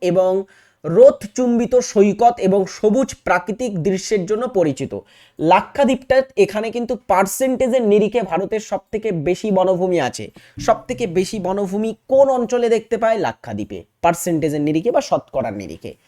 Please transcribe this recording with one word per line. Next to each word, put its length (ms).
এবং 420
রোদ 340
চুম্বিত 400
সৈকত 640
এবং 260
সবুজ 580
প্রাকৃতিক 600
দৃশ্যের 420
জন্য 220
পরিচিত। 520
লাক্ষাদ্বীপটা 840
এখানে 340
কিন্তু 360
পার্সেন্টেজের 720
নিরিখে 400
ভারতের 380
সব 200
থেকে 200
বেশি 400
বনভূমি 500
আছে। 300
সব 280
থেকে 200
বেশি 320
বনভূমি 560
কোন 220
অঞ্চলে 400
দেখতে 280
পায়? 200
লাক্ষাদ্বীপে, 640
পার্সেন্টেজের 600
নিরিখে 300
বা 100
শতকরার 520
নিরিখে। 420